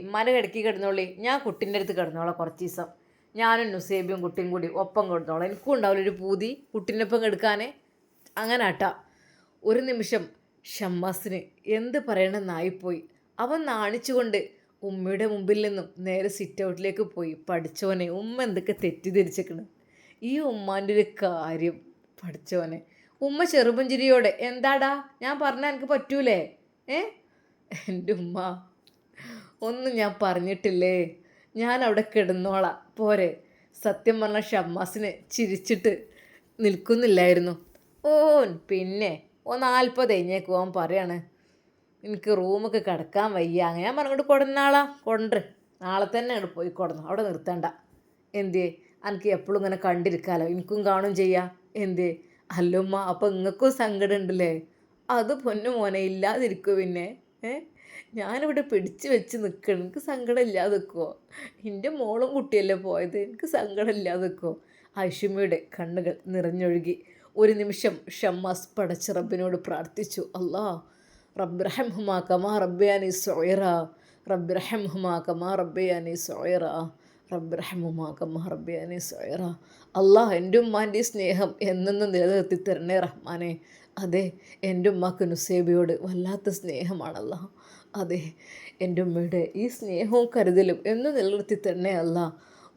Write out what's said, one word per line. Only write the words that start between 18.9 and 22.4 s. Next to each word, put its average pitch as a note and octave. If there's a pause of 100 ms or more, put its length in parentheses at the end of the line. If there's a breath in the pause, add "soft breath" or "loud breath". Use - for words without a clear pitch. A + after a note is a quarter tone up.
ഈ A#3+
ഉമ്മാൻ്റെ G3+
ഒരു G#3 (160)
കാര്യം. E3 (500)
പഠിച്ചോനെ. E3 (380 soft breath)